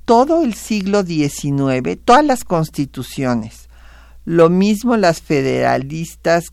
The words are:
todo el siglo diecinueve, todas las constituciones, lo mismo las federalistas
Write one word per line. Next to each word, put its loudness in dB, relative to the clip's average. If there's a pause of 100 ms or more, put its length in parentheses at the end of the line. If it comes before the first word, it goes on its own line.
todo 2
el -2
siglo -2
diecinueve, -2
todas 4
las -2
constituciones, -6 (560)
lo 4
mismo 2
las 2
federalistas -2